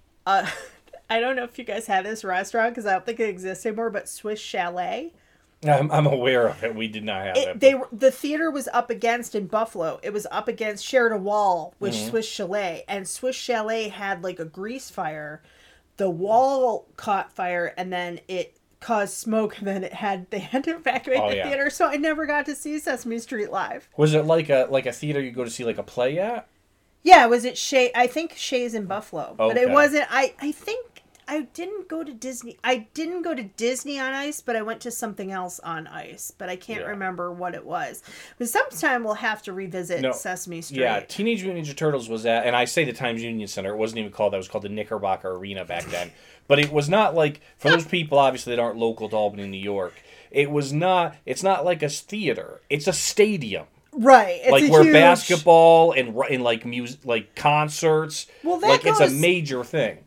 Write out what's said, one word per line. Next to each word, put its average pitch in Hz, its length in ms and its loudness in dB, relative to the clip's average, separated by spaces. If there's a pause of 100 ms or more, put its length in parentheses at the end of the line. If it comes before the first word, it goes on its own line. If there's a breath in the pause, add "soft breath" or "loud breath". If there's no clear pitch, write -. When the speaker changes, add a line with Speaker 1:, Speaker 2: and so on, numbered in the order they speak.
(260)
Speaker 1:
uh, 190 240 2 (300 loud breath)
<laughs> - 300 -16
I 226 100 0
don't 254 160 0
know 247 80 -4
if 240 140 -12
you 254 80 -10
guys 220 220 -8
had 190 180 0
this 220 180 -8
restaurant 196 520 -2
'cause 226 100 -8
I 196 80 2
don't 202 120 -2
think 233 140 -4
it 220 100 0
exists 185 360 -8
anymore, 226 240 -4
but 208 200 -8
Swiss 214 300 -8
Chalet. 185 760 -6 (500 soft breath)
Speaker 2:
I'm, 147 280 4
I'm 151 160 4
aware 127 400 4
of - 160 -4
it. 113 100 -4
We 110 140 -6
did 107 160 -10
not 98 200 -6
have 95 140 -4
Speaker 1:
It, 277 120 0
Speaker 2:
it, 214 100 -8
Speaker 1:
they 269 140 8
Speaker 2:
but 262 180 -6
Speaker 1:
were, 226 60 -12
the 262 140 4
theater 302 380 -4
was 277 240 -6
up 240 160 0
against 233 460 -4
in 208 100 -4
Buffalo. 196 560 -4
It - 100 -8
was 208 200 -6
up 202 160 -6
against, 214 360 -6
shared 240 280 2
a 214 60 -2
wall 190 640 0
with 202 140 -4
Speaker 2:
Mm-hmm. 220 160 -4
Speaker 1:
Swiss 226 180 -2
Chalet, 190 600 -6
and 196 200 -8
Swiss 254 280 -6
Chalet 220 540 -2
had, 196 340 -6
like, 185 160 -6
a 165 60 -8
grease 214 440 -12
fire. 156 520 -8 (560 soft breath)
The 190 120 0
wall 233 800 2 (100)
caught 202 340 -2
fire, 180 460 -4
and 180 160 -6
then 175 340 -6
it 180 280 -6 (240)
caused 208 340 -2
smoke, 220 460 -2
and 202 80 -8
then 190 160 -2
it - 100 -10
had, 190 380 -6
they 202 80 -4
had 247 240 -2
to 330 140 -2
evacuate 262 440 -2
Speaker 2:
Oh, 208 80 0
Speaker 1:
the 208 60 0
Speaker 2:
yeah. 277 120 -2
Speaker 1:
theater, 285 220 -2
so 349 180 0
I 285 100 -2
never 302 280 -2
got 294 220 -2
to 294 80 -6
see 302 240 -8
Sesame 233 400 -4
Street 226 320 -6
Live. - 360 -6 (100)
Speaker 2:
Was 151 180 6
it 151 100 4
like 160 240 4
a, 131 220 6
like 131 160 0
a 120 40 0
theater 143 300 -4
you 127 80 -6
go 123 140 -6
to 117 80 -6
see, 127 120 -8
like, 110 140 -2
a 101 60 -6
play 131 340 -2
at? 214 300 -4 (560)
Speaker 1:
Yeah, 320 200 6
it 233 60 2
was 240 160 0
at 247 100 -8
Shea, 254 380 -2
I 247 140 0
think 320 280 -8
Shay's 247 380 -6
in 214 140 -8
Buffalo. 190 500 -10
But 226 200 2
it 247 80 4
Speaker 2:
Okay. 254 80 2
Speaker 1:
wasn't, 294 360 4
I, 262 320 0
I 294 100 -4
think 466 360 -8 (400)
I 302 140 -4 (120)
didn't 370 340 -10
go 320 160 -8
to 277 100 -12
Disney. 240 500 -12
I 240 300 0
didn't 330 280 -6
go 330 120 -4
to 247 100 -6
Disney 254 560 -4
on 262 140 -4
Ice, 285 280 -8
but 240 160 -4
I 214 60 -4
went 220 180 -8
to 240 100 -10
something 208 400 -8
else 180 300 -8
on 165 260 -10
Ice. - 500 -14
But 185 120 -10
I 180 80 -8
can't 208 240 -10
Speaker 2:
Yeah. 170 60 -8
Speaker 1:
remember 185 440 -6
what 175 240 -8
it - 100 -14
was. 147 380 -8 (340 loud breath)
But 240 120 -4
sometime 277 560 0
we'll 214 80 -2
have 214 300 -4
to 190 100 -12
revisit 180 480 -6
Speaker 2:
No. 131 100 0
Speaker 1:
Sesame 143 500 -8
Street. 139 200 -6
Speaker 2:
Yeah, 110 180 2
Teenage 214 440 -4
Mutant 175 220 -6
Ninja 143 100 -10
Turtles 139 340 -2
was 113 160 -4
at, 117 200 2
and 120 100 2
I 123 100 4
say 160 180 0
the 127 80 -2
Times 117 320 -4
Union 113 240 -6
Center. 95 260 -6
It 107 40 -4
wasn't 113 220 -2
even 104 120 -8
called 101 220 0
that. 98 40 -2
It - 20 -4
was 92 100 -10
called 101 160 -6
the 98 40 -10
Knickerbocker 101 640 -4
Arena 95 320 -10
back 85 220 -8
then. 87 300 -6
<laughs> - 60 -20 (260 soft breath)
But 143 120 6
it 147 140 2
was 147 160 0
not 190 260 2
like, 151 240 2 (160 soft breath)
for - 140 0
those 170 160 4
people, 165 340 0
obviously, 127 340 2
that 120 80 2
aren't 113 160 -2
local 113 300 -2
to 107 80 -6
Albany, 101 320 -2
New 98 100 -8
York, 98 360 -4 (380 loud breath)
it 143 200 2
was 143 220 -2
not, 175 420 2 (100)
it's 131 180 -6
not 185 200 2
like 175 180 0
a 151 40 0
s-, 143 160 -6
theater. 160 580 -6 (100)
It's 147 180 -2
a 175 60 2
stadium. 151 720 0 (260)
Speaker 1:
Right. 226 480 8
It's 254 100 4
Speaker 2:
Like, - 120 8
Speaker 1:
a 285 60 6
Speaker 2:
where - 140 12
Speaker 1:
huge 320 100 10
Speaker 2:
basketball 165 1000 8
and 123 200 0
ru-, 123 100 0
and, 127 200 -2
like, 117 220 0
mus-, 120 400 -8
like, 117 300 -2
concerts. 151 920 2 (160 loud breath)
Speaker 1:
Well, 339 160 0
that 403 80 2
Speaker 2:
Like, 523 180 6
it's 440 140 4
a - 40 8
Speaker 1:
goes - 100 6
Speaker 2:
major 151 500 2
thing. 117 440 -2